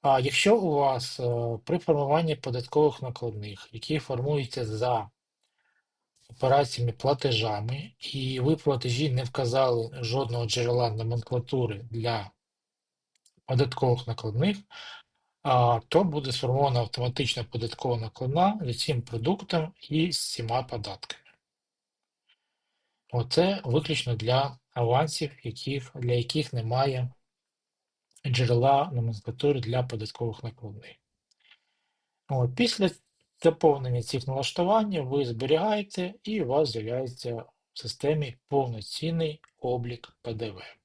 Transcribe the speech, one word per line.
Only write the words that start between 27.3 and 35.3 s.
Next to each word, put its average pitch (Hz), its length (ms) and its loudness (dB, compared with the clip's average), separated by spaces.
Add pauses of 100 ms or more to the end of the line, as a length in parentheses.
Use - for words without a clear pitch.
джерела 127 680 4
номенклатури 120 680 0
для 123 240 -2
податкових 113 600 -6
накладних. 107 520 -14 (1300)
От, 127 260 0
після 226 340 4 (540)
заповнення 139 580 4
цих 127 260 -4
налаштувань 180 720 0
ви 135 260 0
зберігаєте, 180 880 0 (100)